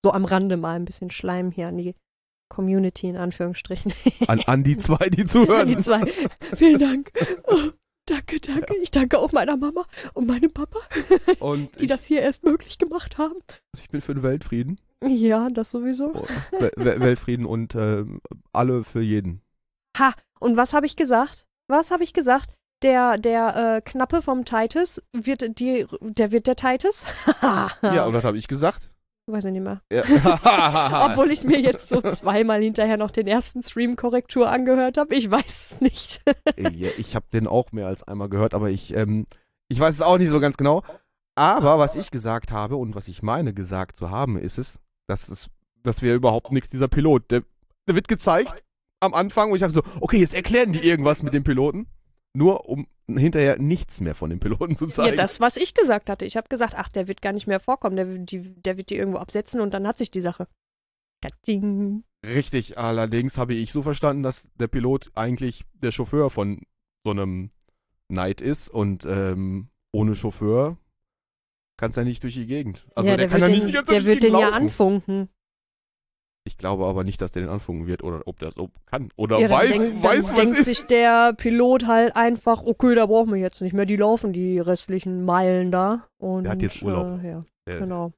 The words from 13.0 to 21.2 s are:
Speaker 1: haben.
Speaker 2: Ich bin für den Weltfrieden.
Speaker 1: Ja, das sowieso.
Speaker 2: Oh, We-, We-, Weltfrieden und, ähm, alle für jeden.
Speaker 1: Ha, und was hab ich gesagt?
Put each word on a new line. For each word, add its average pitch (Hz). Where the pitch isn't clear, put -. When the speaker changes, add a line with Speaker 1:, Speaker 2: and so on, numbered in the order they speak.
Speaker 1:
haben. 311
Speaker 2:
Ich -
bin 143
für 143
den 135
Weltfrieden. 131
Speaker 1:
Ja, 226
das 226
sowieso. 254
Speaker 2:
Oh, -
We-, 120
We-, 123
Weltfrieden 123
und, 113
ähm, 107
alle 123
für -
jeden. 101
Speaker 1:
Ha, 269
und 233
was 247
hab 294
ich 294
gesagt? 254